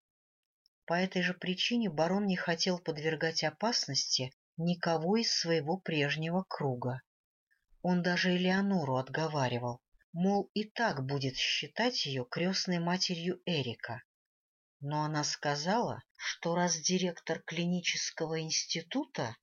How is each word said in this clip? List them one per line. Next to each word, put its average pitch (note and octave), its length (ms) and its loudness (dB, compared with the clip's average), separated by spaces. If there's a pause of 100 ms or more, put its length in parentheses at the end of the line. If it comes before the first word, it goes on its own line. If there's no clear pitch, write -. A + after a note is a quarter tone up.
(840)
По - 80 -2
этой F#3 300 2
же F3 100 2
причине F#3+ 560 0
барон E3+ 380 2
не F#3 100 2
хотел F3 420 0
подвергать D#3+ 640 -2
опасности D3+ 920 -2 (240)
никого E3+ 580 2
из A3+ 160 0
своего E3 460 0
прежнего D#3 680 0
круга. B2+ 540 -2 (800)
Он F3+ 220 2
даже F3+ 340 2
Элеонору F#3 600 2
отговаривал, C3 840 0 (320)
мол, G3 400 2
и G#3+ 120 0
так E3+ 420 0
будет C3+ 300 0
считать - 680 0
ее C3+ 200 -2
крестной F3+ 560 0
матерью F3 680 0
Эрика. A#2+ 560 -2 (800)
Но D3 220 -2
она D3+ 220 0
сказала, D3+ 800 0 (120)
что - 380 -4
раз F3 220 2
директор E3+ 640 0
клинического E3+ 1000 -2
института D#3+ 1040 -4